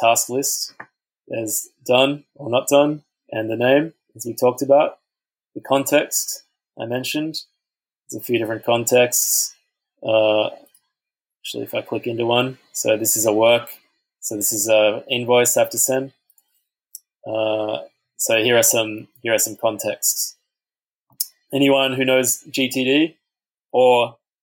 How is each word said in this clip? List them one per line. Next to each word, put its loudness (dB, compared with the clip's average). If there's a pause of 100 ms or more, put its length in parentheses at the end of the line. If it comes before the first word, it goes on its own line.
task 2
list. -6 (540)
There's -8 (160)
done 2 (100)
or -12
not -2
done, 4 (280)
and -6
the -4
name, 2 (220)
as -12
we -8
talked 0
about. 2 (560)
The -12
context -2 (340)
I -10
mentioned. -6 (680)
There's -12
a -16
few 0
different -6
contexts. 0 (480)
Uh, 2 (920)
actually, -10
if -14
I -4
click -6
into -4
one, 0 (160)
so 0
this -2
is 0
a 2
work, 4 (500)
so -8
this -4
is -4
a 2
invoice 2
I 2
have 0
to -8
send. -2 (1120)
Uh, -2 (340)
so 0
here 4
are 4
some, -2 (140)
here -4
are -8
some -4
contexts. -4 (1160)
Anyone 2
who -2
knows 2
G -2
T -2
D 2 (540)
or 4 (260)